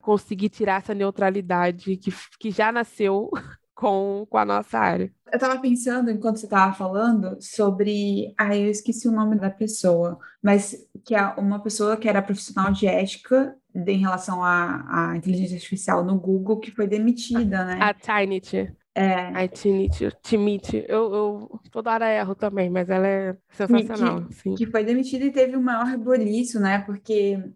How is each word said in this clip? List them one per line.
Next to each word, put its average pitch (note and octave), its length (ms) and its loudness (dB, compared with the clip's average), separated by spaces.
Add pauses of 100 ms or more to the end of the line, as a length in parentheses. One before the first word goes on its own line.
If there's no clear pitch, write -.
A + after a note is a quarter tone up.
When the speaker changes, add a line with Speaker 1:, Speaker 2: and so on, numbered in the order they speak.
Speaker 1:
conseguir G#3 480 0
tirar G3 320 -2
essa G#3+ 120 -6
neutralidade F#3+ 1040 0
que, F#3+ 140 -4 (280)
que A3 120 -6
já G#3+ 200 2
nasceu G#3+ 600 0
<laughs> - 320 -10 (120)
com, G3 540 0
com A3 80 0
a G#3 80 4
nossa G#3 340 -2
área. F#3 320 2 (200)
Speaker 2:
Eu A#3+ 80 0
tava C4 200 0
pensando, B3 520 0
enquanto G#3+ 260 -2
você G#3 100 -12
tava G3 260 4
falando, G3 680 0
sobre, G3+ 960 0
ai, G#3 280 2
eu G#3 40 2
esqueci G#3+ 380 -2
o A#3 40 2
nome G#3+ 240 2
da G3 140 0
pessoa, F3 720 0 (220)
mas G3+ 360 2 (260)
que A3+ 120 -2
é G3+ 60 4 (160)
uma G3+ 220 0
pessoa G#3+ 380 -2
que A3 100 -2
era G3+ 140 2
profissional G3 500 -2
de G3 140 0
ética G3 720 0 (180)
de, F#3 200 -2
em F#3+ 60 2
relação F#3 440 -2
à, F3 680 0
à E3+ 60 -4
inteligência F#3 380 -2
artificial F3+ 500 -2
no F#3+ 140 0
Google, F#3+ 400 0
que A3 100 -12
foi G#3 160 -2
demitida, G#3+ 760 0
Speaker 1:
A, F#3 40 -2
Speaker 2:
né? F#3 160 -6
Speaker 1:
a G#3 140 2
Trinity. F#3+ 760 -2 (240)
Speaker 2:
É. F#3 480 0
Speaker 1:
A F#3 40 0
Trinity, F#3+ 600 0 (140)
Timity. G#3 680 0
Eu, A3 260 0
eu G#3 480 -4 (100)
toda A3+ 200 -4
hora A3+ 200 0
erro G3+ 240 -2
também, G3 340 -2
mas F3+ 220 -2
ela F#3+ 160 2
é G3 280 -2 (140)
sensacional, G#3+ 720 2
Speaker 2:
Que, E3+ 60 -10
que, - 80 -16
Speaker 1:
sim. F#3+ 200 -4
Speaker 2:
que G#3+ 120 -4
foi G#3+ 160 0
demitida B3+ 420 0
e C#4 60 2
teve C4 260 2
o B3+ 40 0
maior A#3+ 260 0
reboliço, A#3+ 720 0
né? G3 180 2
Porque G3+ 680 -2 (120)